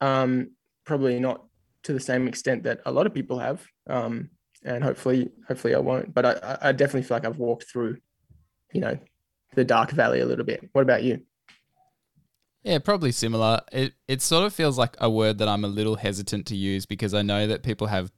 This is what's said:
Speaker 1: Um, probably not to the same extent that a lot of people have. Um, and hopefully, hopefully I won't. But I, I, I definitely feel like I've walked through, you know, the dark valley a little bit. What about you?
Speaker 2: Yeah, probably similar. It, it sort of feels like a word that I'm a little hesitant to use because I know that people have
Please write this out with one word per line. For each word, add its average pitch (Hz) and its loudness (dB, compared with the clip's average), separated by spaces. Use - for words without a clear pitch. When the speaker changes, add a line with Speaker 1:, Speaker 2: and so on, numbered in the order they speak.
Speaker 1:
Um, 131 2
probably 135 0
not 127 -2
to 156 -4
the 131 -2
same 127 0
extent 123 -2
that 120 -4
a 127 -4
lot 143 4
of - -2
people 131 -4
have. 139 -6
Um, 117 -4
and 123 -4
hopefully, 131 0
hopefully - 0
I 139 4
won't. - -2
But 123 4
I, 120 6
I, 135 -2
I 131 6
definitely 135 2
feel 123 -2
like 117 -4
I've 117 -6
walked 120 -4
through, 120 -4
you - -2
know, 143 -2
the 131 4
dark 117 2
valley 127 2
a 123 0
little 123 -2
bit. - -6
What 139 4
about 123 2
you? 123 -2
Speaker 2:
Yeah, 180 2
probably 160 0
similar. 113 2
It, 131 -2
it 131 -2
sort 170 4
of 208 -2
feels 143 2
like - 0
a 117 2
word 107 4
that 107 2
I'm 104 0
a 101 0
little 107 0
hesitant 101 -4
to 107 -6
use 98 -2
because 101 -4
I 104 2
know 104 0
that 107 -2
people 110 -2
have 92 -2